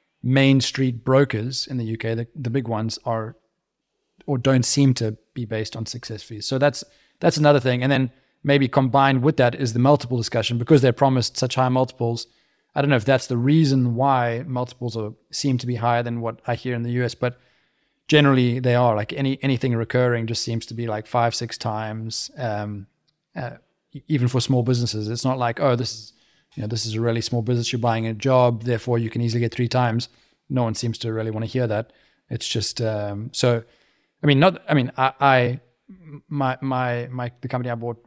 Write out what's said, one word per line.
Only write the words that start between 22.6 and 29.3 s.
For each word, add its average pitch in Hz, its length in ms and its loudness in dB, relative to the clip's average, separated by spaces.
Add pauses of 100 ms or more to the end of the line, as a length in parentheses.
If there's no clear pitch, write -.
uh, 135 220 -10 (360)
e-, 139 140 -16
even 123 220 2
for 127 120 0
small 127 220 0
businesses. 113 460 -2
It's 120 160 -6
not 131 140 0
like, 117 220 -2
"Oh, 135 140 2
this 113 180 -4
is, - 200 -18 (420)
you - 80 -10
know, 107 40 -6
this 110 200 -6
is 110 80 -6
a 110 60 -2
really 117 220 0
small 120 200 -2
business. 120 300 -2
You're 120 80 -2
buying 113 260 0
a 110 80 -4
job, 120 500 2
therefore 120 340 0
you 113 120 -2
can 120 100 -4
easily 117 200 0